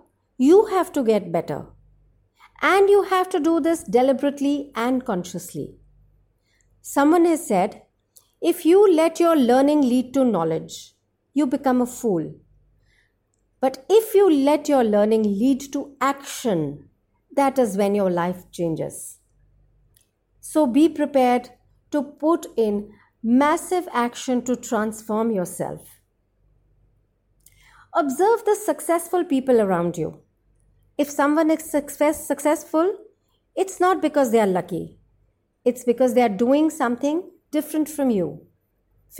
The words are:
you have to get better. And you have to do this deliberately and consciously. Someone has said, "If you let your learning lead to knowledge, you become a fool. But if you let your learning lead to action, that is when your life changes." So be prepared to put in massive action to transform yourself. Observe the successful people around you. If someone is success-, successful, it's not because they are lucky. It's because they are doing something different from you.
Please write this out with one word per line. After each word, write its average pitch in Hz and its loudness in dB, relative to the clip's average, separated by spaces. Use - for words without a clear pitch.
you 359 6
have 381 -2
to 277 0
get 202 0
better. 160 -4
And 392 4
you 403 6
have 370 0
to 349 -2
do 330 2
this 330 0
deliberately 277 0
and 247 -2
consciously. 175 -8
Someone 320 2
has 330 0
said, 196 -2
"If - -2
you 381 6
let 330 0
your 339 4
learning 277 4
lead 254 0
to 269 2
knowledge, 165 -4
you 294 0
become 254 0
a 247 0
fool. 165 -4
But 262 -4
if - 2
you 392 6
let 294 2
your 269 2
learning 214 2
lead 226 0
to - -10
action, 196 -4
that 269 0
is 208 0
when 202 0
your 196 0
life 180 -4
changes." 156 -6
So 311 0
be 285 4
prepared 262 0
to 294 -2
put 330 0
in 208 -2
massive 302 0
action 240 -4
to 240 -2
transform 220 -4
yourself. 170 -6
Observe 370 2
the 415 2
successful 339 -2
people 262 2
around 175 0
you. 156 -6
If 285 -2
someone 311 0
is 320 -8
success-, 294 -2
successful, 311 -2
it's 381 -4
not 359 2
because 285 0
they 226 4
are 190 0
lucky. 170 -8
It's 240 -2
because 240 2
they 214 4
are 196 -4
doing 294 2
something 277 -2
different 302 -4
from 269 -2
you. 165 -2